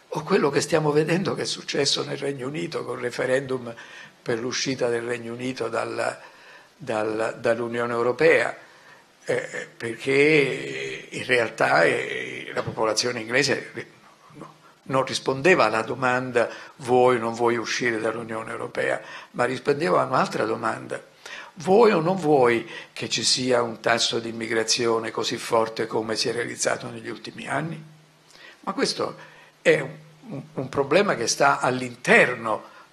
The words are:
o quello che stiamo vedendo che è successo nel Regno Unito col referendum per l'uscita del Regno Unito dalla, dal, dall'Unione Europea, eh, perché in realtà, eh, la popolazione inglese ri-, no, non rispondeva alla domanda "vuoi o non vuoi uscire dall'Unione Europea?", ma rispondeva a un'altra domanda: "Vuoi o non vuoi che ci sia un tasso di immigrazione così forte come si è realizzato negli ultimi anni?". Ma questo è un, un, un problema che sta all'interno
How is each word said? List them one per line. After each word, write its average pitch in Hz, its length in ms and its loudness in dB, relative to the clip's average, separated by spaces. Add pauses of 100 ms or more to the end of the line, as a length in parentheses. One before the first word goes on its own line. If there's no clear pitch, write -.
o 156 140 -6
quello 190 260 4
che 139 120 0
stiamo 156 300 2
vedendo 156 440 2
che 131 80 -4
è - 20 -6
successo - 580 -2
nel 143 140 -8
Regno 139 300 -6
Unito 156 360 -6
col 123 160 -8
referendum 127 720 -2 (480)
per 120 180 -2
l'uscita 123 500 -2
del 117 140 -2
Regno 117 300 -6
Unito 123 360 -4
dalla, 113 500 -2 (560)
dal, 110 640 -2
dall'Unione 120 540 0
Europea, 120 640 4 (680)
eh, 151 520 -4
perché 135 1300 0
in - 160 -10
realtà, 127 580 2
eh, 127 720 -2
la 127 100 -4
popolazione 117 560 -2
inglese 120 540 -2
ri-, 120 120 -10 (500)
no, - 180 -18 (300)
non 135 200 2
rispondeva 135 640 4
alla 113 160 2
domanda 127 680 0 (280)
"vuoi 127 400 6
o - 20 0
non 113 140 -4
vuoi 120 240 2
uscire 113 420 -2
dall'Unione 113 520 -4
Europea?", 123 500 -4 (300)
ma - 120 -2
rispondeva 143 580 0
a 131 40 2
un'altra 131 400 0
domanda: 113 580 -4 (520)
"Vuoi 202 360 6
o 180 80 4
non 170 160 0
vuoi 131 540 4 (240)
che 113 160 -8
ci 113 160 -2
sia 127 360 2
un 113 200 -4
tasso 117 380 2
di 117 100 -8
immigrazione 113 800 0
così 113 240 -4
forte 113 520 0
come 113 280 -2
si 120 140 -2
è - 20 -2
realizzato 120 580 -4
negli 117 200 -12
ultimi 113 400 -10
anni?". 156 340 -4 (800)
Ma - 100 -6
questo - 460 -2 (440)
è 160 200 6
un, 131 140 -8 (320)
un, 147 140 -10 (120)
un 131 160 -6
problema 151 460 4
che 120 120 -2
sta 143 320 4
all'interno 127 1160 2 (160)